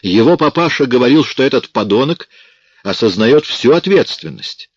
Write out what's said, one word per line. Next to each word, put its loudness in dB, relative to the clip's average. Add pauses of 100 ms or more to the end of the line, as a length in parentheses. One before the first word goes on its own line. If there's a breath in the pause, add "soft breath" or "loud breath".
Его 2
папаша 0
говорил, 2
что -4
этот -2
подонок -2 (560 soft breath)
осознает 0
всю 0
ответственность. -4